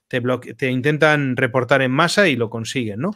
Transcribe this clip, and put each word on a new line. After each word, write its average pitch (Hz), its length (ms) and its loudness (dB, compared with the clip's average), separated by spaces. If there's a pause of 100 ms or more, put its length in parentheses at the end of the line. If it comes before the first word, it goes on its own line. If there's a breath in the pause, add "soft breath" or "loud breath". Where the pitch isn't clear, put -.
te 131 100 -2
bloque-, 123 360 -4
te 131 180 -2
intentan 143 640 2
reportar 131 460 2
en 127 100 0
masa 170 340 2
y 147 80 2
lo 117 160 -2
consiguen, 113 480 -6
¿no? 175 180 -4